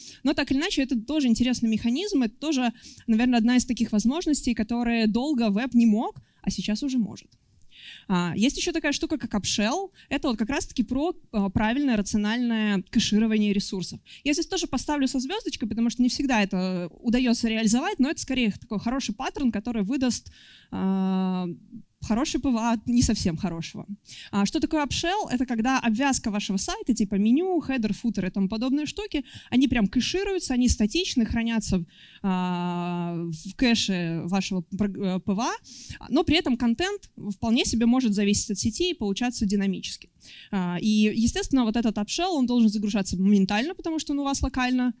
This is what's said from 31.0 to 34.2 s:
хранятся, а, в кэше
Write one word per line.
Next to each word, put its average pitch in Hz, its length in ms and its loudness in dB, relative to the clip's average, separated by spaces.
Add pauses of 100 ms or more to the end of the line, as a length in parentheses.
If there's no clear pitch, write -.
хранятся, 226 580 -2 (380)
а, 175 960 -2
в 170 380 -6
кэше 180 720 0